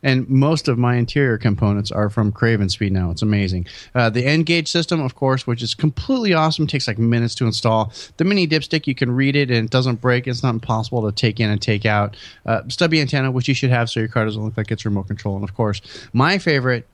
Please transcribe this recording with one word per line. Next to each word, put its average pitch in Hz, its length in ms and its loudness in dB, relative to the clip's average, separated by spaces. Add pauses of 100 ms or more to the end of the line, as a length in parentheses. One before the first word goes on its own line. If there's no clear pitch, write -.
And 131 260 2
most 143 380 4
of 120 100 2
my 123 200 2
interior 120 420 0
components 101 520 0
are 104 200 0
from 104 200 0
Craven 104 380 2
Speed 98 220 -2
now. 92 180 0
It's 85 140 -4
amazing. 95 420 0 (300)
Uh, 117 160 4
the 120 140 -2
N-Gage 160 420 2
system, 165 340 -2
of 131 140 -4
course, 131 320 0
which 120 160 -2
is 110 100 -4
completely 202 640 0
awesome, 156 320 2
takes, 139 200 -2
like, 113 120 -4
minutes 117 360 2
to 123 120 0
install. 110 440 0 (260)
The 165 80 0
mini 190 220 2
dipstick, 151 380 0
you 139 80 0
can 131 160 0
read 135 260 2
it 143 140 2
and 113 160 2
it 113 60 -6
doesn't 127 300 2
break. 123 260 0
It's 123 160 -4
not 127 100 2
impossible 113 560 -2
to - 20 -4
take 107 280 -2
in 110 100 2
and 104 100 0
take 107 280 0
out. 104 280 0 (300)
Uh, 113 220 0
stubby 160 340 0
antenna, 135 300 0
which 127 160 -2
you 139 80 2
should 127 160 0
have 117 180 2
so 113 120 -2
your 110 80 -2
car 113 160 0
doesn't 107 180 -4
look 110 120 -6
like 104 140 -4
it's - 160 -4
remote 101 220 -2
control. 101 280 -6
And, 101 80 -6
of 98 120 -10
course, 104 260 -2 (300)
my 156 260 2
favorite 127 560 0